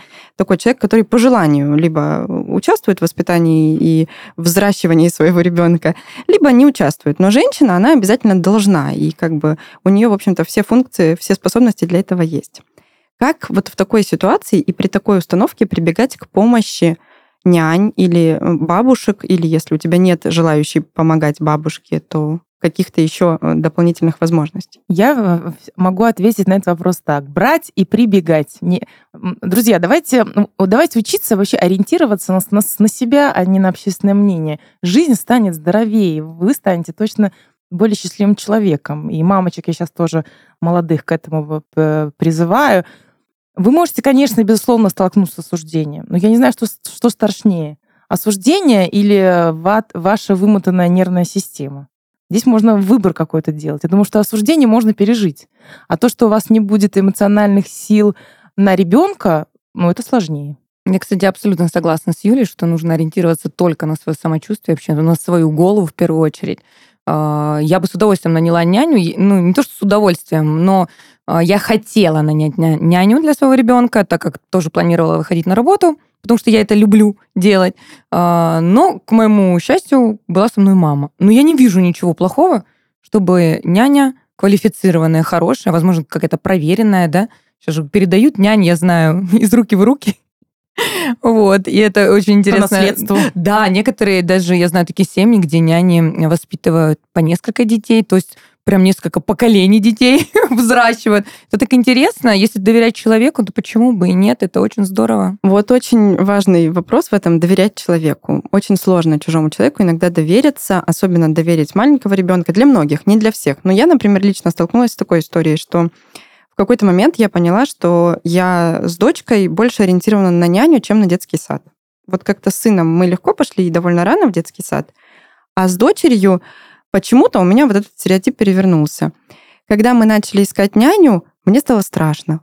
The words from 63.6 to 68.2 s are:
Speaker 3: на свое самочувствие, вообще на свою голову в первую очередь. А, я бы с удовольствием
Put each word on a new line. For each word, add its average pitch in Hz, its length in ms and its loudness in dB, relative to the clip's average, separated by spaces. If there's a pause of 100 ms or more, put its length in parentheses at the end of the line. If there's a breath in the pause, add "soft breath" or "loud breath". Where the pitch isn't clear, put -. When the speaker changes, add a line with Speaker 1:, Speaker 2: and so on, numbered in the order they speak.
Speaker 3:
на 156 80 -4
свое 156 260 -8
самочувствие, 165 540 -4
вообще - 180 -6
на 160 220 2
свою 165 360 -2
голову 180 360 0
в - 80 -12
первую 165 260 0
очередь. - 380 -4 (500 soft breath)
А, 151 520 -2
я 160 180 2
бы 175 80 -4
с - 80 -8
удовольствием 185 380 0